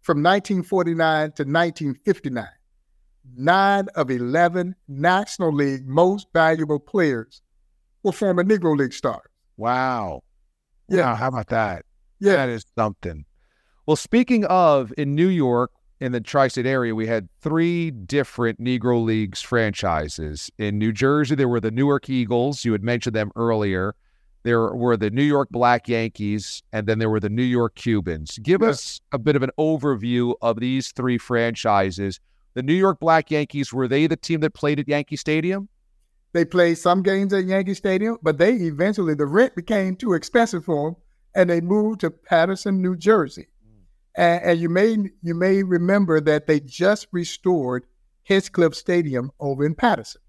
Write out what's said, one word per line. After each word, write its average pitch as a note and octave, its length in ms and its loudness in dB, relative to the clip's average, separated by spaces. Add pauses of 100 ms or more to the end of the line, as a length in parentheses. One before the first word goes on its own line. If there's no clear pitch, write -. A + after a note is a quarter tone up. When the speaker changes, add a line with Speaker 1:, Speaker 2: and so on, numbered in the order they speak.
Speaker 1:
from D3 200 0
nineteen F#3+ 400 0
forty-nine E3 680 0
to D3 120 -6
nineteen D#3 500 -2
fifty-nine, B2+ 540 -4 (880)
nine G3 580 2
of C#3 160 -2
eleven E3+ 640 0 (140)
National E3+ 640 0
League C#3 340 -2
most F3+ 460 2
valuable D#3+ 480 2
players C#3+ 640 -2 (600)
were F#3+ 100 0
former F3+ 320 0
Negro F3 320 2
League C3+ 160 0
stars. - 360 -6 (280)
Speaker 2:
Wow. A#2 680 -4 (640)
Speaker 1:
Yeah. F3+ 220 2
Speaker 2:
Wow, A#2 60 0
how B2 120 -2
about B2 200 -6
that? G#2+ 360 -2 (340)
Speaker 1:
Yeah. G3 180 4
Speaker 2:
That C3+ 120 2
is A#2 160 -6 (120)
something. F#2 480 -4 (600)
Well, D3+ 100 2
speaking A#3 500 2
of, D3 500 4
in C#3+ 180 -2
New E3+ 140 2
York, B2+ 420 2 (300)
in B2+ 120 -4
the B2 80 -2
tri-state C3 460 0
area, B2+ 280 -2
we A2 120 -4
had A2 220 -4 (120)
three E3 500 0
different A#2 720 -2
Negro A#2+ 440 0
Leagues A2 380 -2
franchises. D#2+ 1160 -4
In G#2 200 -4
New G#2+ 140 0
Jersey, C3+ 420 0
there C3+ 140 0
were A#2+ 120 0
the A2 100 -2
Newark C3+ 380 0
Eagles. B2+ 560 -2
You A#2 80 2
had G2+ 100 -2
mentioned A#2 320 -2
them G#2+ 220 -2
earlier. G#2 580 -2 (480)
There A#2 320 2
were A#2+ 220 2
the G#2 140 0
New B2 120 0
York C#3+ 280 2
Black A#2+ 360 2
Yankees, G#2+ 760 -4 (100)
and G#2+ 140 -4
then A2 120 0
there A2 120 0
were A2 100 0
the G2+ 80 -4
New A2+ 140 -2
York B2 320 0
Cubans. F2 640 -4
Give D#3 240 0
Speaker 1:
Yeah. A3+ 60 4
Speaker 2:
us - 340 -6 (100)
a C#3 60 -4
bit C#3 180 0
of B2+ 60 2
an C3 160 -2
overview A#2+ 840 0
of A#2 200 0
these B2+ 320 -4
three B2 260 -2
franchises. G2+ 1000 -2 (360)
The B2+ 80 -6
New C#3+ 120 0
York F#3+ 260 2
Black D#3+ 300 2
Yankees, C#3+ 420 -2
were B2+ 140 -2
they C#3 200 2
the D#3+ 100 0
team E3 240 -4
that D3+ 140 -2
played D3 260 -2
at C#3 80 -2
Yankee C#3+ 280 -2
Stadium? F3+ 520 -2 (640)
Speaker 1:
They E3+ 120 2
played E3+ 340 2
some F3+ 240 2
games G3 320 0
at F#3+ 100 0
Yankee F#3+ 300 0
Stadium, G3+ 480 -2
but D#3 160 0
they F#3+ 140 6
eventually, F3 600 0
the D3 120 0
rent G3+ 300 2
became F#3+ 400 -2
too G3+ 180 -2
expensive E3 500 0
for D3+ 240 -2
'em, E3+ 80 -8 (380)
and F3+ 160 4
they E3+ 100 2
moved G#3 400 0
to G3 100 0
Paterson, F#3 680 0
New F3+ 160 0
Jersey. F#3+ 520 0 (180)
Speaker 2:
Mm. G#2+ 160 -20 (320)
Speaker 1:
And, E3+ 300 2
and E3+ 160 2
you E3+ 80 -2
may, G#3 280 2 (260)
you E3+ 120 -4
may F#3+ 280 2
remember F3+ 580 2
that D3+ 260 0
they D3+ 140 4
just F3 520 -2
restored D#3+ 720 -2 (380)
Hinchcliffe F#3 520 0
Stadium C#3+ 640 -2
over C#3+ 280 -2
in D#3 80 -2
Paterson. - 540 -2